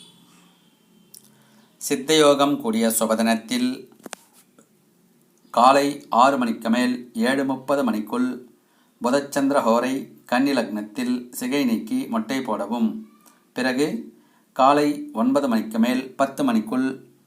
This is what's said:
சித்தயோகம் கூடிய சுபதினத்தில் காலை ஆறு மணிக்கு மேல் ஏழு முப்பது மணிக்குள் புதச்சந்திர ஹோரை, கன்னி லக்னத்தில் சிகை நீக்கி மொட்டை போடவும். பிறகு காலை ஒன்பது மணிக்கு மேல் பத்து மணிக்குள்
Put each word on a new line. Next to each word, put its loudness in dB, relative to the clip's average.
சித்தயோகம் 2
கூடிய 0
சுபதினத்தில் 0
காலை 6
ஆறு 6
மணிக்கு -2
மேல் 0
ஏழு 0
முப்பது -2
மணிக்குள் -2
புதச்சந்திர 0
ஹோரை, 2
கன்னி 0
லக்னத்தில் -4
சிகை -2
நீக்கி -2
மொட்டை -4
போடவும். -2
பிறகு 0
காலை 4
ஒன்பது 0
மணிக்கு -2
மேல் 0
பத்து -2
மணிக்குள் 0